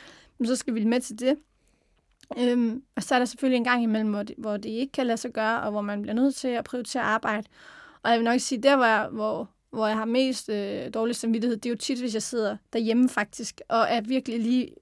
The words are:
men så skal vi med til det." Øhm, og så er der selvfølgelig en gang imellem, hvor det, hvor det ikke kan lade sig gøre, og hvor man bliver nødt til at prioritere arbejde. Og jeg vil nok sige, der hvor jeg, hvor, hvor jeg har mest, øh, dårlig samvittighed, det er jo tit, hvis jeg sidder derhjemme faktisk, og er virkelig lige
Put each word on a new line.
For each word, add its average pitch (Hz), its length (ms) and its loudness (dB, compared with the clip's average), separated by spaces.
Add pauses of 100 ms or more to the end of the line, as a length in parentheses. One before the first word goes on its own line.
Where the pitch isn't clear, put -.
(400)
men 247 80 0
så 247 100 2
skal 247 180 -4
vi 220 100 0
med 233 160 4
til 220 180 -10
det." 254 180 2 (1000)
Øhm, 240 440 2 (140)
og 214 60 -2
så - 120 0
er 254 40 6
der 247 80 2
selvfølgelig 254 300 0
en 240 80 2
gang 247 180 2
imellem, 220 280 2
hvor 208 120 -2
det, 214 160 -12
hvor 214 180 -4
det 208 120 -8
ikke 233 240 -4
kan 262 140 0
lade 233 100 2
sig 233 160 -6
gøre, 220 300 0
og 214 80 -4
hvor 208 100 -2
man 202 220 -4
bliver 214 120 -6
nødt 269 200 2
til - 140 -4
at 240 160 -2
prioritere 247 380 -6
arbejde. 214 440 0 (560)
Og 208 80 2
jeg 233 80 6
vil 233 60 2
nok 240 160 2
sige, 247 220 -4
der 277 140 6
hvor 262 80 4
jeg, 220 280 4
hvor, 214 380 -4 (200)
hvor 220 160 -2
jeg 214 100 0
har 220 80 -2
mest, 254 440 0
øh, 202 460 -4
dårlig 226 220 -2
samvittighed, 233 400 0
det 214 100 -6
er 240 40 -2
jo 233 60 -2
tit, 247 240 -4
hvis 247 140 -4
jeg 220 80 -2
sidder 214 340 -2 (160)
derhjemme 233 360 4
faktisk, - 600 -6
og 233 220 4
er 233 100 2
virkelig 233 400 -2
lige 240 280 2 (140)